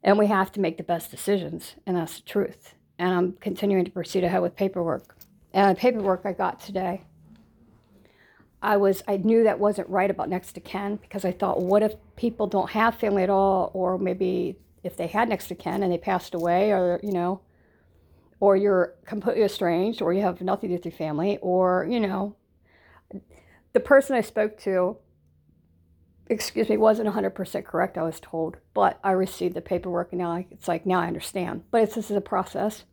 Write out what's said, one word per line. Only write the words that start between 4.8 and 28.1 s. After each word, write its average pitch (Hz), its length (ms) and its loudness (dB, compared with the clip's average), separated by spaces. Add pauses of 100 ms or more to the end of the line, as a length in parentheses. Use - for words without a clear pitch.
And 196 240 6
the - 40 -10
paperwork 202 440 2
I 202 80 -4
got 185 260 -2
today, 190 440 -6 (1600)
I 208 180 2
was, 196 280 2
I 202 120 0
knew 226 260 4
that - 160 2
wasn't 202 300 0
right 190 200 2
about - 180 -4
next 185 260 -6
to 180 60 -14
kin 202 360 -6
because - 280 -12
I 185 60 0
thought, 180 300 -2
what 190 220 4
if 214 120 0 (220)
people 226 320 -2
don't - 220 0
have 226 260 0
family 202 260 0
at 185 80 0
all, 196 440 2
or 185 240 0
maybe 185 580 -2 (280)
if 175 120 -8
they 170 100 -4
had 220 220 0
next 202 180 -4
to 185 80 -8
kin 196 300 -4
and 180 80 2
they 170 60 0
passed 185 360 -4
away, 180 380 2
or, 180 320 2
you 202 80 -4
know, 180 280 -2 (1000)
or 196 160 6
you're 190 380 2 (120)
completely 214 380 0
estranged, 196 580 0
or 170 100 0
you 196 100 0
have 180 180 -2
nothing 190 280 -2
to 180 60 -2
do 175 40 -4
with 175 60 -10
your 165 140 -10
family, 160 420 -2
or, 185 480 2
you 233 120 0
know, 202 340 -2 (1400)
the 247 60 4
person 269 380 6
I 226 60 2
spoke 214 400 -2
to, 185 340 0 (1300)
excuse 220 400 -2
me, 214 80 2
wasn't 220 300 4
a 208 60 -2
hundred 196 180 -2
percent - 340 -8
correct, 180 320 -2
I 170 60 -4
was 160 160 -4